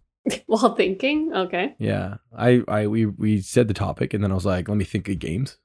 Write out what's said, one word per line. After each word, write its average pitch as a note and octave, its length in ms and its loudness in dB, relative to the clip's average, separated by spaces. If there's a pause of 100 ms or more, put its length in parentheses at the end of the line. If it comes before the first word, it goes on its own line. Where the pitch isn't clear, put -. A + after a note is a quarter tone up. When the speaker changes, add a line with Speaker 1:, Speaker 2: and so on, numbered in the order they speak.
(160)
Speaker 1:
<laughs> - 300 -6
While A3 300 2
thinking? C#4 600 0
Okay. F#3 440 -2
Speaker 2:
Yeah. G2+ 360 -2 (180)
I, B2 360 4
I, G#2+ 180 0
we, A2 180 2
we G#2+ 360 0
said B2 260 2
the G#2+ 60 -2
topic, - 400 -4
and G#2 100 -2
then G2 80 0
I F#2+ 40 0
was F#2+ 100 -2
like, F#2 240 0
"Let G#2 80 0
me F#2+ 80 0
think G2+ 240 -4
of F#2 100 -4
games." G2 460 -6